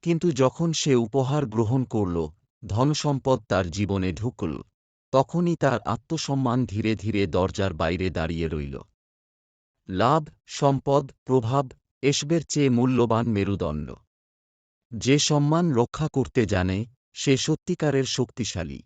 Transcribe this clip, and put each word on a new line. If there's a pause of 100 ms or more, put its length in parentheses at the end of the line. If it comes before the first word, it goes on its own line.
কিন্তু
যখন
সে
উপহার
গ্রহণ
করল, (360)
ধনসম্পদ
তার
জীবনে
ঢুকল, (500)
তখনই
তার
আত্মসম্মান
ধীরে
ধীরে
দরজার
বাইরে
দাঁড়িয়ে
রইল।" (1040)
লাভ, (160)
সম্পদ, (140)
প্রভাব, (320)
এসবের
চেয়ে
মূল্যবান
মেরুদণ্ড। (1000)
যে
সম্মান
রক্ষা
করতে
জানে, (280)
সে
সত্যিকারের
শক্তিশালী।